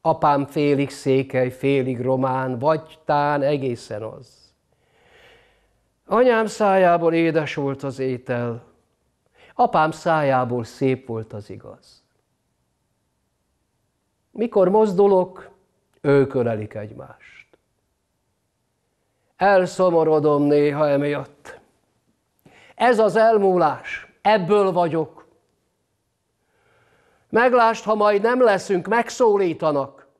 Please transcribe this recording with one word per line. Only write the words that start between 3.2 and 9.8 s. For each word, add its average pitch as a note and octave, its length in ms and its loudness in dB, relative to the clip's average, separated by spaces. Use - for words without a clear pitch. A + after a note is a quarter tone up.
egészen C3 640 -6
az. - 400 -18
Anyám A3+ 380 2
szájából F3+ 680 2
édes D#3+ 420 0
volt C#3 280 -6
az C3 160 -10
étel, A#2+ 640 -6
apám F3 360 0